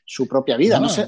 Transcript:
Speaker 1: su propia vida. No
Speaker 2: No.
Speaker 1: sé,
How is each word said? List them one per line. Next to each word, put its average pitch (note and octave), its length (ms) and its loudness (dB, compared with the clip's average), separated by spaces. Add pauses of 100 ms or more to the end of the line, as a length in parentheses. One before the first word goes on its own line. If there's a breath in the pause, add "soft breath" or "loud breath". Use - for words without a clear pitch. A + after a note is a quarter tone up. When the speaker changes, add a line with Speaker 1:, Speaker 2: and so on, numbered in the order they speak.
Speaker 1:
su - 240 -6
propia C3 300 0
vida. F3+ 200 4
No D#3 100 0
Speaker 2:
No. - 20 -2
Speaker 1:
sé, - 180 -2